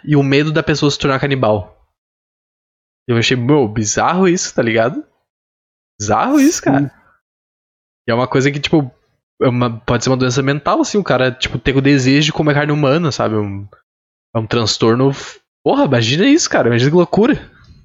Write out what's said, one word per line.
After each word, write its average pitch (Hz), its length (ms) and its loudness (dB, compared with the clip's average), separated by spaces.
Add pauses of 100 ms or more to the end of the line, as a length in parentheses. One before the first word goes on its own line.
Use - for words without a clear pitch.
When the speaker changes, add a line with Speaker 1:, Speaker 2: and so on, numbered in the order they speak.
Speaker 1:
e 147 100 0
o 143 80 4
medo 143 300 2
da 160 100 0
pessoa 147 280 0
se - 80 -6
tornar 135 200 -2
canibal. 123 560 -2 (1300)
Eu 120 80 0
achei, 120 220 0
meu, 127 280 2
bizarro 117 640 0
isso, 175 260 -2
tá 262 80 -2
ligado? 135 400 0 (960)
Bizarro 120 400 0
isso, 285 220 2
cara. 277 200 0
Speaker 2:
Sim. - 100 -4 (1160)
Speaker 1:
E 117 40 -4
é 117 40 0
uma 123 140 -2
coisa 139 240 0
que, 147 80 -6
tipo, 143 320 -2 (480)
é 180 80 2
uma, 120 320 -2
pode 120 240 -2
ser 127 60 0
uma 131 60 2
doença 127 260 0
mental, 147 380 0
assim, 226 180 -2
o 185 60 0
cara, 127 280 0
tipo, - 260 -6
ter 131 180 -2
o 139 40 2
desejo 139 460 2
de 156 60 -4
comer 151 220 0
carne 147 180 0
humana, 147 400 0
sabe? 110 240 -2
Um, 101 300 -6 (680)
é 117 40 -2
um 110 80 -4
transtorno. 120 640 0 (540)
Porra, 262 200 2
imagina 131 420 0
isso, 294 240 2
cara. 127 180 0
Imagina 120 220 2
que 165 60 2
loucura. 202 540 2 (340)